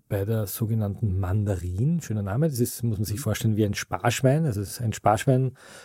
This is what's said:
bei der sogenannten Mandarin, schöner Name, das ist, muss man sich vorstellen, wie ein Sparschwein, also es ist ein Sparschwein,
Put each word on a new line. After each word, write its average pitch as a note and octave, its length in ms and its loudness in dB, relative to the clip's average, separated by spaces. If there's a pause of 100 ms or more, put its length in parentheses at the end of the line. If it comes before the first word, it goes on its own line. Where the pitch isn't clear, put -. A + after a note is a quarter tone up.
bei G2 160 -2
der A2 200 0
sogenannten G#2 720 -2
Mandarin, G2+ 840 0
schöner G#2+ 200 -4
Name, A2+ 280 0
das B2+ 100 -4
ist, A#2+ 240 -2
muss A2 160 0
man G#2+ 60 -2
sich G#2 140 -4
vorstellen, A2 360 0
wie G#2+ 100 4
ein G2+ 80 0
Sparschwein, C3 720 2
also G#2 160 -2
es G2 120 -8
ist - 80 -8
ein A2+ 120 0
Sparschwein, B2+ 600 2 (320)